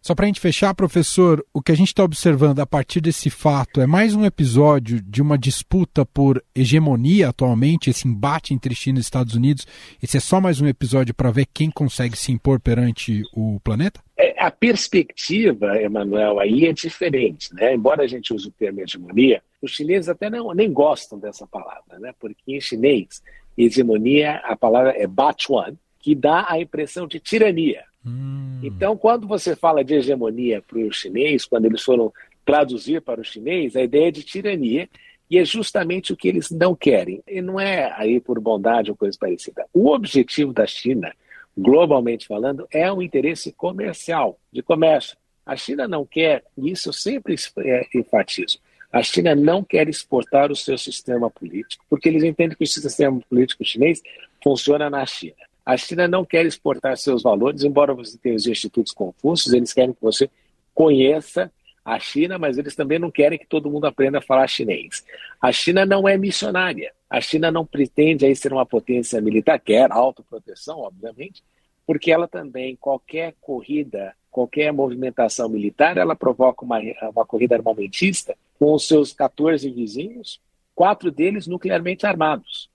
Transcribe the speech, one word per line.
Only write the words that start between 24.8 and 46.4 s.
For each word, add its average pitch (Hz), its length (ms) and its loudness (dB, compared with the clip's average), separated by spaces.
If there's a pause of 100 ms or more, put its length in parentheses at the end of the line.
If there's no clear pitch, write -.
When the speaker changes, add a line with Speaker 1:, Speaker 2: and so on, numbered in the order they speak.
Speaker 2:
é 104 80 -2
batuan, 127 680 -2 (260)
que 151 160 2
dá 151 340 2
a 165 100 -2
impressão 156 460 -8
de 147 140 -14
tirania. 175 640 0 (220)
Speaker 1:
Hum. 131 580 -10
Speaker 2:
Então, 180 340 -2
quando 220 300 2
você 185 280 -2
fala 156 280 2
de 131 100 0
hegemonia 120 680 0
pro 113 300 -4
chinês, 127 540 -2
quando 113 200 2
eles 110 160 2
foram 120 300 2 (340)
traduzir 143 560 0
para 113 180 -8
o 110 40 -12
chinês, 131 520 -6
a 131 80 2
ideia 143 240 4
é 165 40 0
de 151 120 -14
tirania, 180 680 -4 (400)
e 170 80 4
é 175 80 6
justamente 185 640 -4
o 180 60 -6
que - 100 -2
eles 180 220 -2
não 170 240 0
querem. 98 540 0
E 190 140 -8
não 190 180 -6
é 185 380 -2
aí 113 220 2
por 120 200 -4
bondade 110 500 0
ou 104 80 -8
coisa 98 220 -4
parecida. - 540 -8
O 175 200 6
objetivo 131 600 0
da 110 120 2
China, 120 480 -4 (420)
globalmente 127 720 2
falando, 127 460 -6
é 170 200 0
um 185 100 -4
interesse 156 500 -4
comercial, 170 880 -6 (120)
de - 120 -10
comércio. 156 540 2 (280)
A 139 100 -8
China 233 320 -8
não 156 180 -6
quer, 156 380 0 (140)